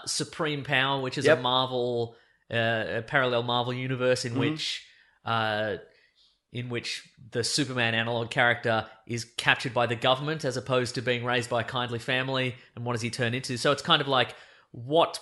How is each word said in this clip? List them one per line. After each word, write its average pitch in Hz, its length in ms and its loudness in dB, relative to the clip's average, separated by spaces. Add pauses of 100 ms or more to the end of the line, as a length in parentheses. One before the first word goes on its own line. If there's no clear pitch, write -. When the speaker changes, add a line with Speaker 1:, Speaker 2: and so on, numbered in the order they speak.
Speaker 1:
Supreme 151 580 -4
Power, 135 380 2
which 131 160 -4
is 135 80 0
Speaker 2:
Yep. 151 140 6
Speaker 1:
a - 20 -8
Marvel, 123 760 0 (380)
uh, - 20 0
a 113 500 0
parallel 123 380 0
Marvel 120 300 0
universe 127 500 0
in 120 80 -4
Speaker 2:
Mm-hmm. 120 80 -2
Speaker 1:
which, - 460 -2 (400)
uh, 110 500 0 (800)
in 123 160 -8
which - 340 -6 (280)
the 120 120 0
Superman 123 520 0
analog 117 340 0
character 117 560 2 (200)
is 117 200 -6 (100)
captured 131 380 2
by 120 140 2
the 120 100 -2
government 143 480 0
as 123 100 -2
opposed 127 400 0
to 131 60 -4
being 120 240 -2
raised 120 240 0
by 120 100 2
a 113 60 0
kindly 120 340 -4
family, 131 560 -2 (220)
and 120 80 -8
what 120 80 -2
does 113 80 -4
he 117 80 -2
turn 117 240 -2
into? 131 240 -4
So 143 160 2
it's - 80 -4
kind 160 200 4
of 139 60 -4
like, 127 260 2 (380)
what 139 500 2